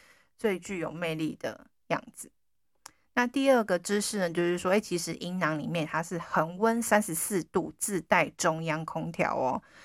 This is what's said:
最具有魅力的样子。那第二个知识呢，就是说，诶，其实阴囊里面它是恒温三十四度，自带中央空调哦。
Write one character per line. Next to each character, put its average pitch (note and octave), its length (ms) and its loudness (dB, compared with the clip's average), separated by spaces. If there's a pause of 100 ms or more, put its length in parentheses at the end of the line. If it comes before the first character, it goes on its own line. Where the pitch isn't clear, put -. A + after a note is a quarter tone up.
(360)
最 G3+ 220 0
具 F3+ 220 -8
有 D#3 100 -4
魅 E3 240 -4
力 D#3 240 -4
的 - 300 -8 (200)
样 - 140 0 (100)
子。 - 200 -20 (800)
那 B3 120 2
第 C4+ 240 2
二 B3 140 8
个 F#3+ 140 2
知 G3+ 220 0
识 G3+ 180 -4
呢， F3+ 120 0
就 E3 100 0
是 F3 160 2
说， F#3 140 -2
诶， G#3 100 6
其 F3+ 160 -4
实 E3 180 -4
阴 F3+ 240 -6
囊 D#3 200 0
里 D3+ 80 -6
面 D#3+ 200 -2
它 D#3+ 140 -2
是 E3+ 160 -6
恒 E3 420 0
温 A3+ 220 2
三 G#3+ 220 4
十 E3+ 100 -4
四 E3 300 -2
度， D#3+ 340 -2
自 G3 240 -2
带 F3 300 2
中 D#3+ 340 0
央 D#3+ 220 -2
空 D#3+ 240 -4
调 - 260 0
哦。 B2+ 240 0 (240)